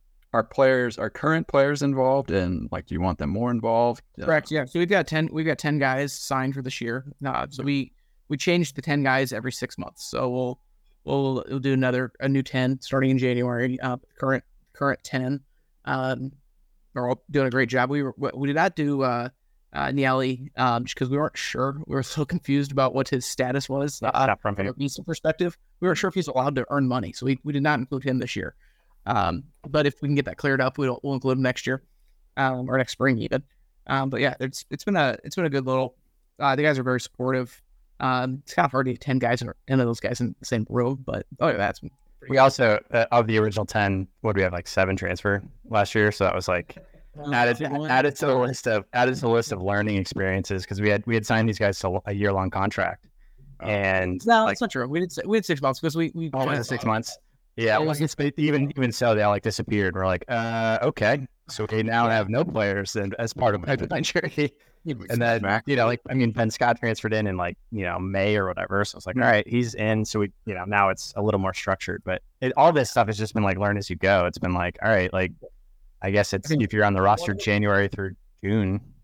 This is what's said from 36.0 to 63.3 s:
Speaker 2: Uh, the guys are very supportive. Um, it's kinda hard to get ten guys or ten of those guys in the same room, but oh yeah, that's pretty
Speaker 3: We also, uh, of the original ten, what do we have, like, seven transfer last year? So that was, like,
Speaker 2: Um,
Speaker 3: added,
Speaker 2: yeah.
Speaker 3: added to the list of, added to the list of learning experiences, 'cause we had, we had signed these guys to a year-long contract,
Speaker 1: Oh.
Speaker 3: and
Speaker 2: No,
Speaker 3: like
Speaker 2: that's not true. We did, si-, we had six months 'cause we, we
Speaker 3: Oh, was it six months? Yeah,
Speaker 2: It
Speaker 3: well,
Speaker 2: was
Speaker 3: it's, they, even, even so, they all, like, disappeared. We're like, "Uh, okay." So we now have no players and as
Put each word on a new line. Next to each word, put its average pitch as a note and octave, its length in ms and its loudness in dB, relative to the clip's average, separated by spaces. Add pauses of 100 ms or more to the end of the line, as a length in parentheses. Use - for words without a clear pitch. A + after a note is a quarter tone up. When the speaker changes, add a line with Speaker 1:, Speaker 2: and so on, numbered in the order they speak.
Speaker 2:
Uh, C#3 160 2
the C#3+ 80 0
guys D3 160 4
are B2+ 40 -2
very B2+ 180 0
supportive. B2+ 640 -4 (380)
Um, B2+ 440 -2
it's - 100 -16
kinda F3 140 2
hard C3 180 0
to B2+ 60 -2
get A#2 80 -8
ten C3 180 0
guys A#2+ 240 0
or - 140 -10 (120)
ten C3+ 120 2
of A#2+ 60 2
those A#2 140 -2
guys A#2+ 200 -4
in A#2+ 200 -2
the - 60 -16
same A#2 220 -2
room, C3 380 -2
but - 200 -6 (120)
oh E3+ 100 0
yeah, - 80 0
that's - 240 -2
pretty - 500 -16
Speaker 3:
We C3+ 80 2
also, B2 400 6 (140)
uh, A2+ 200 4
of A#2 140 6
the A2 120 4
original G#2+ 280 2
ten, G2 400 0 (140)
what G#2+ 140 0
do G2 60 0
we - 20 4
have, F2+ 100 2
like, F2 160 -6
seven F#2+ 280 2
transfer G2 460 -2 (260)
last G#2 260 2
year? G#2+ 180 6
So G2+ 120 0
that F2+ 100 2
was, F#2 140 -4
like, F2 280 -2 (460)
Speaker 2:
Um, C#3+ 120 -6
Speaker 3:
added, A#2+ 260 2
Speaker 2:
yeah. C#3+ 180 -4 (120)
Speaker 3:
added C3+ 260 4
to D#3 100 -2
the C3+ 100 4
list B2 320 0
of, G#2+ 240 2
added B2+ 240 2
to - 60 -8
the A#2+ 60 2
list A#2 240 2
of F#2+ 100 -4
learning G2+ 340 0
experiences, F#2+ 680 -2
'cause G2 160 -6
we G#2 100 2
had, G2+ 160 2
we A#2 80 0
had A2 120 0
signed A2+ 220 2
these G#2 100 -2
guys G2+ 220 0
to F#2 260 -2
a G#2 80 -4
year-long G2 360 2
contract, F#2+ 560 -2 (540)
Speaker 1:
Oh. F2 60 -10
Speaker 3:
and F#2+ 600 0
Speaker 2:
No, A3+ 180 6
Speaker 3:
like G3+ 80 2
Speaker 2:
that's - 100 -4
not G#3 80 -2
true. B2+ 180 -4
We D#3 120 -2
did, F#3 120 -4
si-, - 140 -8
we G#3+ 100 0
had G#3 80 0
six D3 160 -2
months C3+ 200 0
'cause D#3 160 -2
we, E3 180 0
we E3 180 -6
Speaker 3:
Oh, C3 140 -2
was C#3 120 0
it A2+ 60 -2
six B2 220 -4
months? A2 320 -2 (380)
Yeah, A2+ 200 2
Speaker 2:
It - 40 4
Speaker 3:
well, D#3 80 0
Speaker 2:
was D3 120 -2
Speaker 3:
it's, D#3 140 -2
they, C#3+ 240 -2
even, D3 380 2
even B2+ 160 0
so, A#2 220 2
they G#2+ 80 4
all, G#2 100 4
like, G2+ 100 -2
disappeared. G2+ 520 0
We're F#2+ 120 0
like, F2+ 220 0
"Uh, A2+ 540 0
okay." C3 440 0 (240)
So G#2+ 200 -6
we A2 120 0
now A#2 260 2
have G#2+ 220 2
no C3+ 140 0
players G2+ 520 -2
and G2 220 -2
as A#2 160 -4